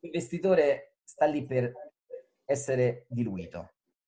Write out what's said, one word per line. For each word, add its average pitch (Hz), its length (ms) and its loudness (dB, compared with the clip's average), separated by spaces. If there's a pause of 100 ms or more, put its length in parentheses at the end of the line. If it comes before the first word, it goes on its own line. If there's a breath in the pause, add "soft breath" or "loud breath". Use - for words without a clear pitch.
l'investitore 165 1000 0
sta - 220 -2
lì 147 220 0
per 123 260 0 (720)
essere 127 640 0
diluito. 95 600 -6 (380)